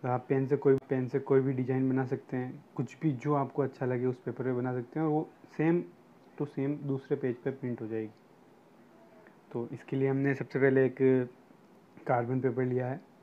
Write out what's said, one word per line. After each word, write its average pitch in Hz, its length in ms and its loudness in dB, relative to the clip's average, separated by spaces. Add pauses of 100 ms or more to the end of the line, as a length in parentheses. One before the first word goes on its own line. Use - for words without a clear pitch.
तो 131 60 -4
आप 123 200 -2
पेन 135 180 2
से 139 100 2
कोई, 135 180 6
पेन 131 340 -2
से 139 100 -2
कोई 135 220 4
भी 135 120 0
डिज़ाइन 131 380 0
बना 131 160 0
सकते 135 300 -6
हैं, 127 280 -8 (100)
कुछ - 260 -6
भी 156 120 2
जो 147 220 -2
आपको 139 280 0
अच्छा 135 240 -2
लगे 123 200 0
उस 127 100 0
पेपर 123 280 -8
पे 127 80 0
बना 127 220 -2
सकते 127 260 -6
हैं 160 60 0
और 151 60 2
वो 156 180 0 (300)
same 170 220 2 (580)
to 147 140 -4
same 143 280 -4
दूसरे 139 340 -2
page 123 200 -2
पे - 140 -4
print 127 300 -6
हो 113 60 -8
जाएगी। 110 240 -6 (1400)
तो 120 200 -6
इसके 135 240 -8
लिए 135 120 2
हमने 135 260 2
सबसे 135 240 -6
पहले 135 280 6
एक 127 80 -2 (1120)
carbon 123 340 0
paper 127 240 0
लिया 127 220 -2
है, 135 140 -6 (220)